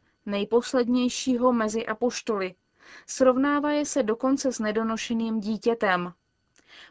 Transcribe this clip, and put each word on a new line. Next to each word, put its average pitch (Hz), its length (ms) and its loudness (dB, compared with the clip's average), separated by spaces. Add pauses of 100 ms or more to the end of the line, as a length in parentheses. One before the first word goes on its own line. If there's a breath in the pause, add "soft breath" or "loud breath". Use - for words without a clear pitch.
(260)
nejposlednějšího 240 1300 0
mezi 220 320 0
apoštoly. 214 680 -4 (520 loud breath)
Srovnává 277 640 2
je 294 140 0
se - 180 0
dokonce 262 480 0
s - 80 -4
nedonošeným 220 800 -2
dítětem. 202 760 0 (760 loud breath)